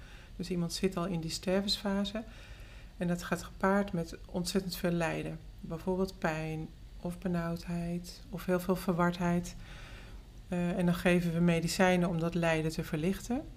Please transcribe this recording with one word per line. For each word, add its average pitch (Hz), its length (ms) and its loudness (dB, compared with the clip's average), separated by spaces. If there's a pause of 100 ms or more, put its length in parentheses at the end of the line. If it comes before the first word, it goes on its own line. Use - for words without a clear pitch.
(360)
Dus 175 140 -6
iemand 170 240 0
zit 190 240 0
al 170 80 0
in 170 140 -2
die 160 100 -4
stervensfase. 202 920 0 (720)
En 175 100 0
dat 175 160 0
gaat 175 200 -2
gepaard 202 500 2
met 165 320 -2
ontzettend 185 500 -2
veel 175 160 0
lijden. 156 480 0 (200)
Bijvoorbeeld 185 600 -2
pijn 160 480 -2 (340)
of 175 180 -6
benauwdheid 175 1120 -2
of - 160 -6
heel 180 140 4
veel 180 160 2
verwardheid. 175 800 2 (920)
Eh, 175 300 0
en 180 80 4
dan 175 100 6
geven 175 380 4
we 165 60 2
medicijnen 175 720 6
om 170 100 0
dat 170 160 0
lijden 160 360 4
te 160 120 -4
verlichten 190 580 -2 (160)